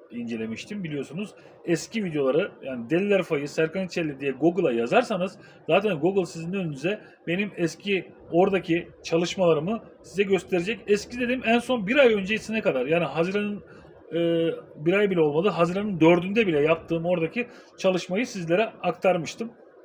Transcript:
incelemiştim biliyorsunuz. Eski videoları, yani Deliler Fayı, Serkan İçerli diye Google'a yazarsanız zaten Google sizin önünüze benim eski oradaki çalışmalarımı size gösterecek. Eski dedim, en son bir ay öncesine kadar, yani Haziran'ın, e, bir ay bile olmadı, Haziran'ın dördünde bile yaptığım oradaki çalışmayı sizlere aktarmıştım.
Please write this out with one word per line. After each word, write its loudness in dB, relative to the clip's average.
incelemiştim -8
biliyorsunuz. -8
Eski -2
videoları, 0
yani -8
Deliler 2
Fayı, -4
Serkan -2
İçerli -4
diye -2
Google'a 2
yazarsanız 0
zaten 2
Google 0
sizin -10
önünüze -4
benim -4
eski -4
oradaki 2
çalışmalarımı 0
size -4
gösterecek. 0
Eski 0
dedim, -2
en 4
son -2
bir 0
ay 8
öncesine -2
kadar, 0
yani 2
Haziran'ın, -2
e, 0
bir 0
ay 2
bile 2
olmadı, 2
Haziran'ın 0
dördünde 6
bile 2
yaptığım 0
oradaki -2
çalışmayı 0
sizlere 0
aktarmıştım. -2